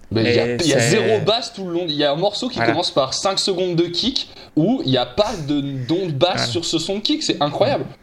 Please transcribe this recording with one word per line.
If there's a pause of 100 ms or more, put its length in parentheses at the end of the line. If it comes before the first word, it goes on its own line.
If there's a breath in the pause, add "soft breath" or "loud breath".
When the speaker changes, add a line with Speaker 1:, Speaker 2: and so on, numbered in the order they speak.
(100)
Speaker 1:
Mais
il
y
a,
Speaker 2:
Et
Speaker 1:
il
y
a
Speaker 2:
c'est
Speaker 1:
zéro
basse
tout
le
long.
Il
y
a
un
morceau
qui
Speaker 2:
Voilà.
Speaker 1:
commence
par
cinq
secondes
de
kick (260 loud breath)
où
il
y
a
pas (140)
de,
d'onde
basse
Speaker 2:
Voilà.
Speaker 1:
sur
ce
son
de
kick.
C'est
incroyable. (180)